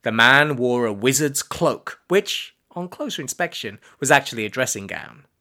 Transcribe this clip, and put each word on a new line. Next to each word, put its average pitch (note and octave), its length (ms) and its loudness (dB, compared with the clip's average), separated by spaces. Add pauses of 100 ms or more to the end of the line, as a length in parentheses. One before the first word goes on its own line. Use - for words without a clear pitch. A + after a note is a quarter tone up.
The A#2 100 -2
man C3+ 440 6
wore B2 320 0
a G#2+ 60 -2
wizard's C3+ 500 0
cloak, - 640 -4
which, - 480 -2 (160)
on F3+ 160 -10
closer G3+ 340 -10
inspection, B2+ 560 -8 (220)
was C3 100 -4
actually C3+ 360 2
a G2+ 40 -6
dressing G#2 380 -4
gown. E2 380 -14 (160)